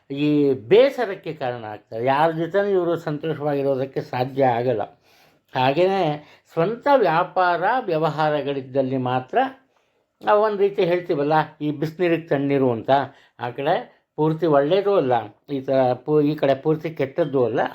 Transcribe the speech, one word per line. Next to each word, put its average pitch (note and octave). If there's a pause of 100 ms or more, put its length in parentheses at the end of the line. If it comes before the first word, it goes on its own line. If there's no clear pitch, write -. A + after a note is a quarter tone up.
(120)
ಈ D3
ಬೇಸರಕ್ಕೆ F#3+
ಕಾರಣ B2
ಆಗ್ತಾರೆ. G#2+
ಯಾರ D3
ಜೊತೆನೂ E3+
ಇವರು F3
ಸಂತೋಷವಾಗಿರೋದಕ್ಕೆ C#3+
ಸಾಧ್ಯ C3
ಆಗಲ್ಲ. A#2+ (720)
ಹಾಗೆಯೇ D#3 (260)
ಸ್ವಂತ G#3
ವ್ಯಾಪಾರ F3 (160)
ವ್ಯವಹಾರಗಳಿದ್ದಲ್ಲಿ C#3+
ಮಾತ್ರ B2+ (840)
ನಾವು G#3+
ಒಂದು G#3
ರೀತಿ G3
ಹೇಳ್ತೀವಲ್ಲ, E3 (280)
ಈ D3
ಬಿಸಿನೀರಿಗೆ D#3+
ತಣ್ಣೀರು C#3
ಅಂತ, A2+ (500)
ಆ A#2+
ಕಡೆ D#3+ (100)
ಪೂರ್ತಿ D#3
ಒಳ್ಳೆಯದೂ E3+
ಅಲ್ಲ, C#3 (360)
ಈ C#3
ಥರ C3
ಪೂ-, D3+
ಈ D3+
ಕಡೆ C#3
ಪೂರ್ತಿ D#3
ಕೆಟ್ಟದ್ದೂ C#3
ಅಲ್ಲ, A2+ (160)